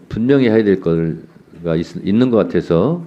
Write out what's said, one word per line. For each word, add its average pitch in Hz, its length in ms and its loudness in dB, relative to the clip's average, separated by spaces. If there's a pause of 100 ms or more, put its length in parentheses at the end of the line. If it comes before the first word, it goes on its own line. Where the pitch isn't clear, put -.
분명히 127 400 2
해야 110 140 2
될 95 180 2
거가 82 920 -4
있-, - 300 -6
있는 117 260 2
것 117 60 2
같아서 92 720 0